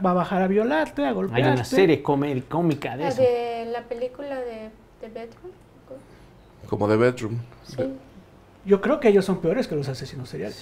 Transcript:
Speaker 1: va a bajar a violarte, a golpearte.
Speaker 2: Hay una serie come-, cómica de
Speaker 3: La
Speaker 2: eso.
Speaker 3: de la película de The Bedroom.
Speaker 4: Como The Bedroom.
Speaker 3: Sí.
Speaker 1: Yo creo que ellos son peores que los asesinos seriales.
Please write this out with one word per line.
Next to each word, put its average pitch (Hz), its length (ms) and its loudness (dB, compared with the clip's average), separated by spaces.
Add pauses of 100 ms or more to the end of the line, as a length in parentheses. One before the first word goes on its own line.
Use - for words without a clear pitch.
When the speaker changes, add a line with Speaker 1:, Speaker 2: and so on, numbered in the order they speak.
Speaker 1:
va 180 80 2
a - 20 2
bajar 180 280 0
a 185 40 2
violarte, 277 580 0
a 269 80 0
golpearte. 185 320 0
Speaker 2:
Hay 127 80 4
una 127 120 2
serie 175 380 4
come-, 139 420 0
cómica 147 520 -2
de 139 60 -6
Speaker 3:
La 165 60 0
Speaker 2:
eso. - 120 -2
Speaker 3:
de 240 500 0
la 233 120 -6
película 254 540 -8
de 226 340 -10 (300)
The 226 80 -14
Bedroom. 226 440 -16 (1160)
Speaker 4:
Como 104 200 0
The 107 80 4
Bedroom. 120 420 2 (260)
Speaker 3:
Sí. - 120 -16 (880)
Speaker 1:
Yo 196 160 4
creo 294 200 2
que 233 80 4
ellos 196 160 6
son 190 160 0
peores 190 260 0
que - 80 -6
los 139 140 -2
asesinos 131 400 -10
seriales. 107 340 -8